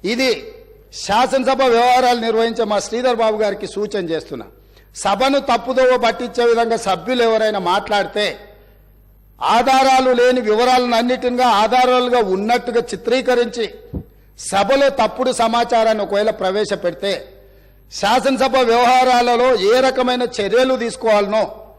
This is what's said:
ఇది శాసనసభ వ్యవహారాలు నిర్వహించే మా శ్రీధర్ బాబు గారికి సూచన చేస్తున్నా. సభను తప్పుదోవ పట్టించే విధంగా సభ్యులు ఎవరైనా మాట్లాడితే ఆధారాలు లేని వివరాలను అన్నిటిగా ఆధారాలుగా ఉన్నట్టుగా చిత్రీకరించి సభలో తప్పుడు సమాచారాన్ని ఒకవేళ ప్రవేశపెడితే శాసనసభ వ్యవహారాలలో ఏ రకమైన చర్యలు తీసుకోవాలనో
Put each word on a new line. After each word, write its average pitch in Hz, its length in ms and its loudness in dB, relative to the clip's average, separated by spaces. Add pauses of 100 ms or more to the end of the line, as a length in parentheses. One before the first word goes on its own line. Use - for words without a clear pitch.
ఇది 226 500 -4 (520)
శాసనసభ 262 560 0
వ్యవహారాలు 247 580 4
నిర్వహించే 226 440 -2
మా 208 140 -2
శ్రీధర్ 240 380 -2
బాబు 220 200 0
గారికి 208 300 -4
సూచన 202 440 -6
చేస్తున్నా. 143 360 -8 (500)
సభను 254 420 0
తప్పుదోవ 254 580 2
పట్టించే 233 480 -2
విధంగా 226 320 2
సభ్యులు 196 460 -2
ఎవరైనా 220 360 0
మాట్లాడితే 202 800 -4 (1040)
ఆధారాలు 262 680 2
లేని 247 300 2
వివరాలను 240 560 2
అన్నిటిగా 247 500 0
ఆధారాలుగా 247 720 2
ఉన్నట్టుగా 226 600 -2
చిత్రీకరించి 240 960 -2 (640)
సభలో 262 500 0
తప్పుడు 247 440 -2
సమాచారాన్ని 226 720 0
ఒకవేళ 208 260 0
ప్రవేశపెడితే 190 1000 -4 (640)
శాసనసభ 254 640 0
వ్యవహారాలలో 247 1000 2
ఏ 214 240 2
రకమైన 254 420 0
చర్యలు 240 540 0
తీసుకోవాలనో 214 880 -2 (140)